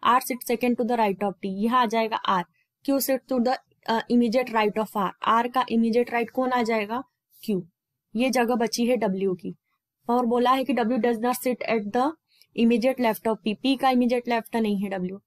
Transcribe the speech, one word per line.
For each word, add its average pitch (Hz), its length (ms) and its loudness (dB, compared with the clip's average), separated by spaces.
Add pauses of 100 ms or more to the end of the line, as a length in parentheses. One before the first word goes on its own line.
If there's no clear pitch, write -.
R 240 140 6
sit - 260 -8
second 240 280 0
to 247 100 -2
the 240 120 0
right 208 220 2
of 202 140 -2
T, - 120 -14
यहाँ 214 360 0
आ 240 40 4
जाएगा 226 340 -2 (100)
R। 185 140 2 (420)
Q 277 140 2
sit 262 200 0 (120)
to 262 80 0
the, 240 160 2 (340)
uh, 226 120 0 (100)
immediate 240 380 2
right 214 280 0
of 214 200 -4
R, 196 120 0 (200)
R 233 240 2
का 254 160 0
इमीडिएट 226 420 2
राइट 240 180 -2
कौन 254 220 -2
आ 247 120 2
जाएगा? 220 400 -4 (400)
Q। 190 180 -2 (540)
ये 247 140 2
जगह 240 260 2
बची 233 300 -2
है 247 120 2
W 190 380 0
की, 185 200 -12 (540)
और 247 160 2
बोला 240 260 2
है 269 120 0
कि 254 100 -2
W 233 240 0
does 233 220 0
not 240 200 -2
sit - 320 -4
at 208 200 -4
the 254 180 0 (460)
immediate 240 440 2
left 226 280 -2
of 220 100 0 (100)
P, 208 80 -2 (100)
P 262 160 2
का 269 80 2
इमीडिएट 247 380 2
लेफ्ट 233 280 -4
नहीं 214 220 0
है 196 120 -4
W 190 380 -8